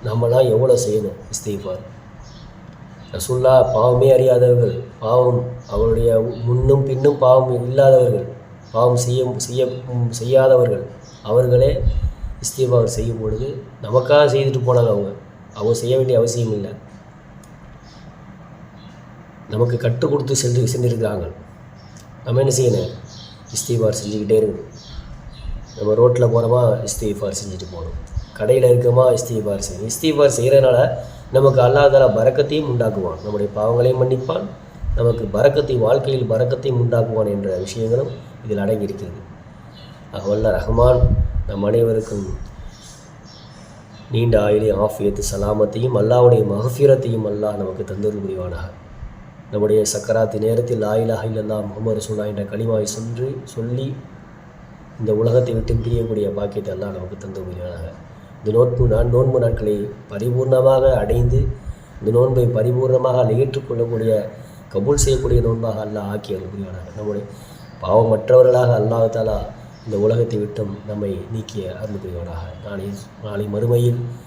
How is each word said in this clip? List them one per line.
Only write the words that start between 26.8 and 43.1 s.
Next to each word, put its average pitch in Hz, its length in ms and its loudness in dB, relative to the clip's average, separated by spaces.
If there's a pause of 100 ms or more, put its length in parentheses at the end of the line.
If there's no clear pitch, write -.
இஸ்திஃபார் 101 580 -6
செஞ்சுட்டு 92 300 -12
போகணும். 82 280 -12 (380)
கடையில 127 320 4
இருக்கோமா, 120 420 4
இஸ்திஃபார் 104 560 -2
செய்யணும். 98 240 -10
இஸ்திஃபார் 143 460 2
செய்யறதுனால 131 400 4 (540)
நமக்கு 131 300 4
அல்லாஹ் 139 280 6
தஆலா 135 260 6
பரக்கத்தையும் 139 540 0
உண்டாக்குவான், 98 540 -2
நம்முடைய 104 300 -4
பாவங்களையும் 123 480 0
மன்னிப்பான், 127 440 -2 (500)
நமக்கு 113 300 0
பரக்கத்தை, 131 520 0
வாழ்க்கையில் 123 540 0
பரக்கத்தையும் 123 500 -2
உண்டாக்குவான் 110 460 0
என்ற 98 300 -4
விஷயங்களும் 113 540 -4 (340)
இதில் 104 120 -4
அடங்கியிருக்கிறது. 101 640 -6 (920)
ஆக 95 160 -10
வல்ல 107 240 0
ரஹ்மான் 120 500 2 (460)
நம் 101 160 -6
அனைவருக்கும் 110 600 0 (1900)